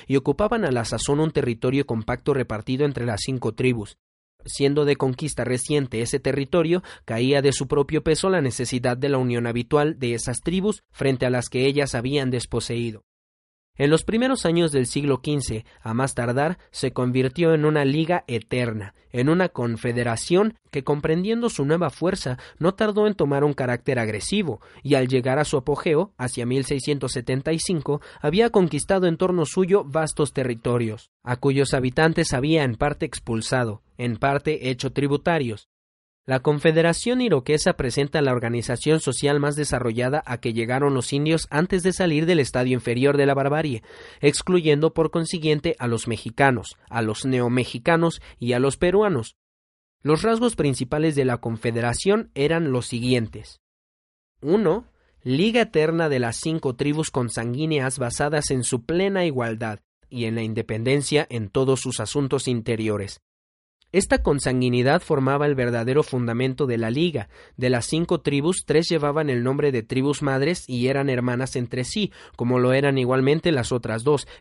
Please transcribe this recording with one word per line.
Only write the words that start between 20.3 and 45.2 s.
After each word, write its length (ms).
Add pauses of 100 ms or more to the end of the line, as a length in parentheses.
que, 120
comprendiendo 680
su 120
nueva 280
fuerza, 480 (180)
no 160
tardó 320
en 80
tomar 300
un 100
carácter 460
agresivo, 640 (200)
y 140
al 120
llegar 300
a 80
su 120
apogeo, 600
hacia 300
mil 180
seiscientos 460
setenta 420
y 60
cinco, 420 (180)
había 300
conquistado 560
en 100
torno 300
suyo 380
vastos 500
territorios, 800 (100)
a 140
cuyos 400
habitantes 580
había 300
en 140
parte 280
expulsado, 800 (160)
en 180
parte 540
hecho 200
tributarios. 800 (600)
La 120
Confederación 800
Iroquesa 560
presenta 440
la 120
organización 640
social 400
más 160
desarrollada 720
a 160
que 100
llegaron 420
los 200
indios 360
antes 340
de 100
salir 320
del 160
estadio 320
inferior 420
de 100
la 80
barbarie, 480 (380)
excluyendo 720
por 160
consiguiente 680